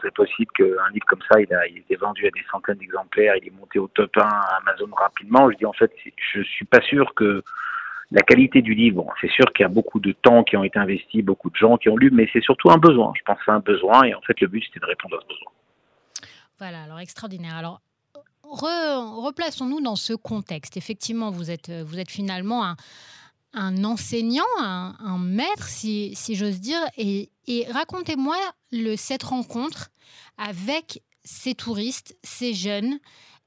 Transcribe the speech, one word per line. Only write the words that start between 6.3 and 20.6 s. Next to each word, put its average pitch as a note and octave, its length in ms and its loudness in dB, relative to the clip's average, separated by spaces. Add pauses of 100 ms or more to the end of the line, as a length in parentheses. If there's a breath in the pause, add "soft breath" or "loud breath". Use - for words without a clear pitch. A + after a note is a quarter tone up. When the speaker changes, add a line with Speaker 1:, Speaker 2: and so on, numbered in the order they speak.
Speaker 1:
je G2+ 80 -4
suis - 240 -8
pas B2 160 8
sûr C#3 320 0
que G2+ 280 2 (680 loud breath)
la G2+ 100 6
qualité B2+ 400 8
du A2 140 0
livre, G#2+ 280 4
bon, - 60 -8 (100)
c'est - 120 -4
sûr - 160 6
qu'il - 160 0
y - 20 6
a F2+ 60 2
beaucoup G#2+ 280 0
de G2+ 140 0
temps A#2+ 320 8
qui G#2 140 0
ont F#2+ 40 2
été F#2+ 160 -2
investis, G2 460 -2
beaucoup F#2+ 240 -2
de - 80 -8
gens A2+ 220 6
qui - 100 2
ont G#2+ 80 4
lu, C3+ 140 6
mais A2+ 240 6
c'est A2+ 80 2
surtout - 260 4
un E3+ 80 10
besoin. » C3 400 6
Je - 60 -6
pense G2+ 160 -2
que - 80 -14
c'est - 40 0
un G#2+ 100 4
besoin, G2+ 420 4
et A2+ 120 2
en - 60 -12
fait, - 220 -2
le G2+ 40 4
but, G#2 200 -4
c'était - 140 -16
de - 100 -8
répondre - 260 -8
à - 60 -10
ce - 40 -20
besoin. - 260 -18 (1080 loud breath)
Speaker 2:
Voilà, F3 240 -16
alors D#3 180 -18
extraordinaire. F3+ 560 -14
Alors, E3 240 -12 (640)
re-, C#4 800 -6
replaçons-nous C#4+ 560 -6
dans A#3 160 -4
ce - 160 -8
contexte. G3+ 640 -10